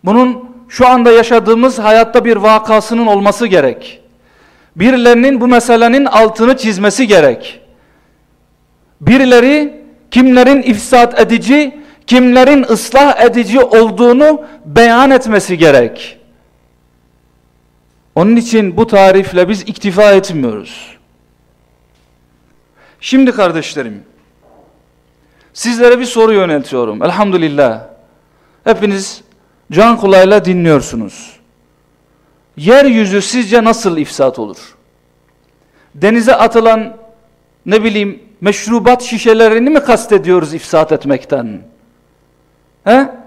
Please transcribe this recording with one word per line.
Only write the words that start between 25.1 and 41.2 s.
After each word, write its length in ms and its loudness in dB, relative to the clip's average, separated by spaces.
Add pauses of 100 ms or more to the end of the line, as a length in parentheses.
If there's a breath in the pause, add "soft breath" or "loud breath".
sizlere 460 0
bir 60 -6
soru 280 0
yöneltiyorum. 720 -4
Elhamdülillah. 760 -2 (840)
Hepiniz 580 -4 (500)
can 260 2
kulağıyla 480 2
dinliyorsunuz. 960 -4 (1160)
Yeryüzü 640 2
sizce 420 -2
nasıl 340 -2
ifsat 420 -4
olur? 360 -16 (1200)
Denize 400 0
atılan, 600 0 (680)
ne 180 0
bileyim, 400 -6 (180)
meşrubat 640 -2
şişelerini 640 0
mi 100 2
kastediyoruz 760 -2
ifsat 380 -2
etmekten? 720 -6 (1200)